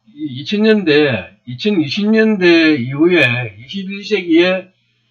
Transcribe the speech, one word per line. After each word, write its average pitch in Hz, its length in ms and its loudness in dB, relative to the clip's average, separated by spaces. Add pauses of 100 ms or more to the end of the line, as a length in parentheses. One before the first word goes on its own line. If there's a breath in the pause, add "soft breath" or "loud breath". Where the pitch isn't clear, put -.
(140)
이 147 260 -10
이천 208 220 -4
년대, 151 840 0
이천이십 180 600 -2
년대 180 680 2
이후에 127 800 0
이십일 196 460 -12
세기에 185 680 0 (380)